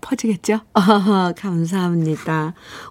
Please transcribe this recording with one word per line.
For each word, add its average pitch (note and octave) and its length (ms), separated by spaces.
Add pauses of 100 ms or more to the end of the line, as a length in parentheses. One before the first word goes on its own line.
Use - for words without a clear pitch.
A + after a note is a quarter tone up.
퍼지겠죠? A3 600 (120)
<laughs> F#3+ 640
감사합니다. E3 1160 (380)